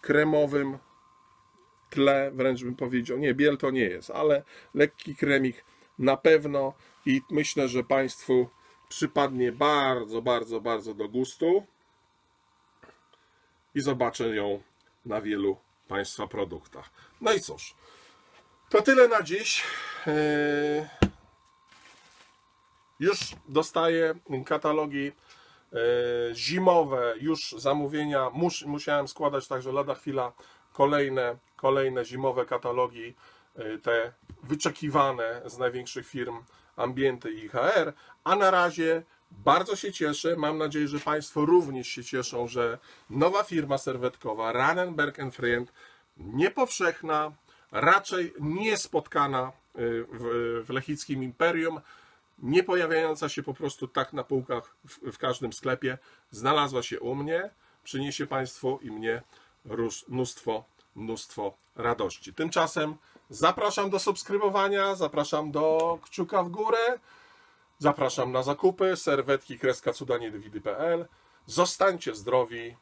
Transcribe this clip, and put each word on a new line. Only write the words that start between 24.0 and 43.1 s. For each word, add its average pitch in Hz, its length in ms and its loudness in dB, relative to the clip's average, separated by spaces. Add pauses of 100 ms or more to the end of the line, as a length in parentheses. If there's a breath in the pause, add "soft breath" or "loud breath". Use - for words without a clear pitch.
katalogi, 151 580 -2 (680 soft breath)
yy, 117 100 -4 (520)
zimowe, 143 880 2
już 156 380 -4
zamówienia 143 720 0
mus-, 151 360 -2
musiałem 147 420 -2
składać, 143 400 -2
także 131 240 -6
lada 139 240 -2
chwila 135 380 -4 (400 loud breath)
kolejne, 135 640 2 (180)
kolejne 135 500 2
zimowe 127 400 -2
katalogi, 123 680 -4 (460 soft breath)
y, 110 200 -8
te 117 340 0 (300)
wyczekiwane 135 1040 -2
z 120 120 -14
największych 123 500 -4
firm, 120 360 -8 (320 soft breath)
Ambienty 127 560 -2
i 110 140 -10
I 104 40 -12
H 143 260 0
R. 170 180 0 (300 loud breath)
A 175 120 2
na 196 160 6
razie 165 520 2 (280 soft breath)
bardzo 165 440 2
się 196 180 -8
cieszę, 160 420 -2
mam 156 220 -2
nadzieję, 151 300 -2
że 143 120 -4
Państwo 151 460 -2
również 151 420 4
się - 160 -10
cieszą, 123 440 -4
że 120 300 -2 (320 loud breath)
nowa 180 340 2